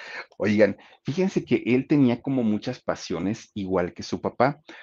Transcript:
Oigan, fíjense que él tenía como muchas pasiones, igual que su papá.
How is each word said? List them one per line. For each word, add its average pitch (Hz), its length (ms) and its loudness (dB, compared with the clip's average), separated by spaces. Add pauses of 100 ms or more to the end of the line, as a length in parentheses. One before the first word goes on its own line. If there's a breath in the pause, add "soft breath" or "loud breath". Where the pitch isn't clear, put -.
(380 loud breath)
Oigan, 104 400 4 (280 soft breath)
fíjense 185 400 0
que - 200 0
él 127 220 2
tenía 131 340 4
como 131 220 -2
muchas 107 380 -2
pasiones, 92 720 -6
igual 92 400 -2
que - 100 -14
su - 180 -8
papá. 131 400 -4 (220 loud breath)